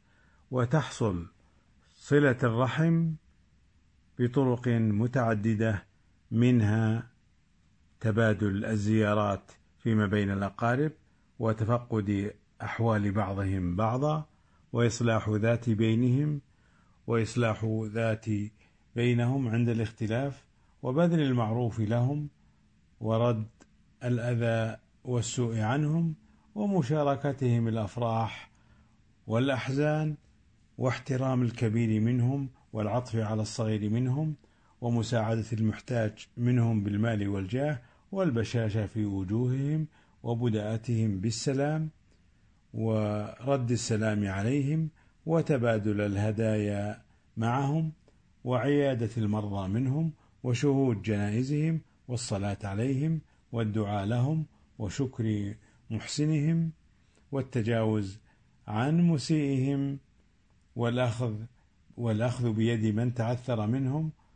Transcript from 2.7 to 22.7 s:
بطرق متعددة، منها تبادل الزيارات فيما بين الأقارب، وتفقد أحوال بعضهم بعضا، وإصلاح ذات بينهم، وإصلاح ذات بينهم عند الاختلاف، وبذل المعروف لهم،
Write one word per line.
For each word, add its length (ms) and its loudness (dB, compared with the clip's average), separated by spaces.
بطرق 480 2
متعددة، 1160 2
منها 800 4
تبادل 680 2
الزيارات 840 2
فيما 260 2
بين 260 2
الأقارب، 600 0
وتفقد 960 0
أحوال 500 0
بعضهم 640 -2
بعضا، 500 0
وإصلاح 560 2
ذات 400 0
بينهم، 720 2
وإصلاح 580 0
ذات 400 -2
بينهم 520 2
عند 220 2
الاختلاف، 760 -2
وبذل 360 2
المعروف 600 0
لهم، 500 0